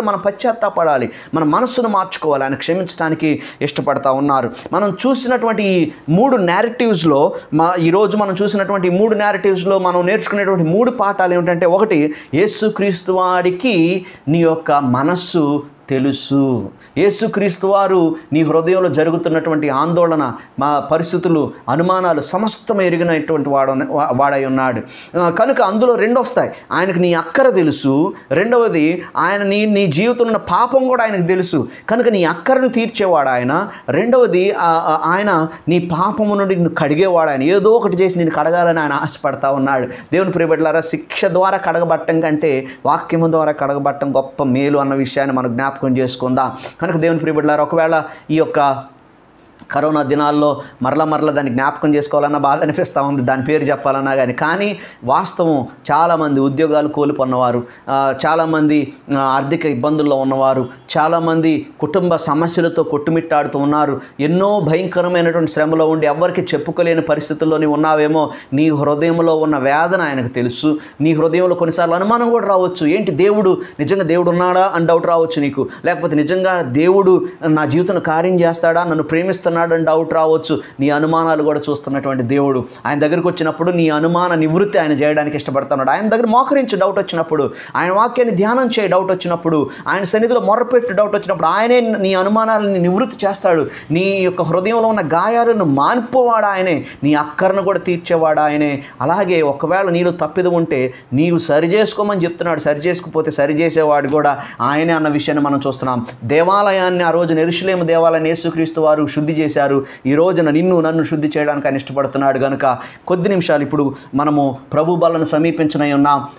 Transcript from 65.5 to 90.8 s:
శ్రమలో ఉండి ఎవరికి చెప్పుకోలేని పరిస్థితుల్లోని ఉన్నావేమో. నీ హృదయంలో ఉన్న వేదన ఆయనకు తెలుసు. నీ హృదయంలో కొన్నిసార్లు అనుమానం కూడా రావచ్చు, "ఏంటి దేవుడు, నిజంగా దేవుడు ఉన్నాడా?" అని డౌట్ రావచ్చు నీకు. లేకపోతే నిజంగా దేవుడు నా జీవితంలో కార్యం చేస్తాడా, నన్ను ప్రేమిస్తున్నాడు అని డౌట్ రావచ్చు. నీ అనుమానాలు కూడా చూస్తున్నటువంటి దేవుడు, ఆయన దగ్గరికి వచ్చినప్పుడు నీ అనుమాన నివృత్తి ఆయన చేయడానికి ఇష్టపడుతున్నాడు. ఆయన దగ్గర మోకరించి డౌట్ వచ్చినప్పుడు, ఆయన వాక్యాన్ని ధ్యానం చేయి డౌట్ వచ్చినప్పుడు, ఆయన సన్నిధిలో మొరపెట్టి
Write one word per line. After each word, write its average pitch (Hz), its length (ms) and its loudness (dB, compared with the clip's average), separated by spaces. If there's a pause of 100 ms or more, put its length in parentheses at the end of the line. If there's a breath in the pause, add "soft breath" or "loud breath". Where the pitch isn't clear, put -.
శ్రమలో 156 360 2
ఉండి 156 180 0
ఎవరికి 175 340 0
చెప్పుకోలేని 165 600 -2
పరిస్థితుల్లోని 156 640 -2
ఉన్నావేమో. 151 640 0 (220 loud breath)
నీ 156 180 2
హృదయంలో 156 640 0
ఉన్న 151 220 0
వేదన 165 440 0
ఆయనకు 131 260 -2
తెలుసు. 127 500 -2 (220 loud breath)
నీ 160 120 2
హృదయంలో 165 420 2
కొన్నిసార్లు 170 400 0
అనుమానం 233 360 0
కూడా 226 160 0
రావచ్చు, 185 400 0
"ఏంటి 190 260 0
దేవుడు, 185 480 2 (180 loud breath)
నిజంగా 185 240 0
దేవుడు 170 280 2
ఉన్నాడా?" 180 440 2
అని 170 120 0
డౌట్ 170 200 2
రావచ్చు 165 340 0
నీకు. 135 280 -2 (160 loud breath)
లేకపోతే 165 320 -2
నిజంగా 180 460 0
దేవుడు 180 640 4 (200 loud breath)
నా 156 180 2
జీవితంలో 175 360 0
కార్యం 170 400 0
చేస్తాడా, 165 440 2
నన్ను 156 180 -2
ప్రేమిస్తున్నాడు 170 600 0
అని 165 220 0
డౌట్ 160 300 0
రావచ్చు. 160 460 0 (200 loud breath)
నీ 143 100 2
అనుమానాలు 156 520 0
కూడా 147 180 0 (100)
చూస్తున్నటువంటి 139 520 -4
దేవుడు, 135 420 0 (220 loud breath)
ఆయన 143 140 -2
దగ్గరికి 170 260 0
వచ్చినప్పుడు 165 440 -2
నీ 170 180 2
అనుమాన 170 460 0
నివృత్తి 180 440 2
ఆయన 151 140 0
చేయడానికి 147 440 0
ఇష్టపడుతున్నాడు. 135 540 -2
ఆయన 196 180 0
దగ్గర 226 180 2
మోకరించి 254 520 2
డౌట్ 190 200 0
వచ్చినప్పుడు, 160 540 -2 (240 loud breath)
ఆయన 170 160 0
వాక్యాన్ని 233 440 2
ధ్యానం 240 300 2
చేయి 220 220 0
డౌట్ 185 220 0
వచ్చినప్పుడు, 175 600 -2 (180 loud breath)
ఆయన 185 160 -2
సన్నిధిలో 226 360 0
మొరపెట్టి 233 520 0